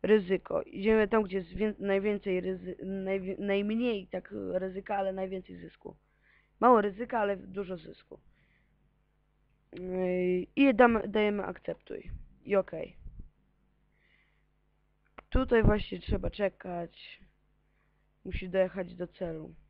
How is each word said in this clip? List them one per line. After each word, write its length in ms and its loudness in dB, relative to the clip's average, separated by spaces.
ryzyko. 600 2
Idziemy 460 2
tam, 140 4
gdzie 140 -4
jest 180 -6
wię-, 240 -2
najwięcej 600 0
ryzy-, 440 -8
najwi-, 540 -4
najmniej 680 -2
tak 280 -10
ryzyka, 440 -4
ale 160 -2
najwięcej 440 -8
zysku. 400 -18
Mało 200 8
ryzyka, 380 -4
ale 180 0
dużo 400 -8
zysku. 440 -20
Yy, 760 0
i 180 8
dam-, 340 6
dajemy 360 0
akceptuj. 640 -10
I 120 0
okej. 400 -2
Tutaj 320 4
właśnie 360 4
trzeba 320 -2
czekać. 920 -6
Musi 240 -6
dojechać 460 0
do 120 -8
celu. 480 -10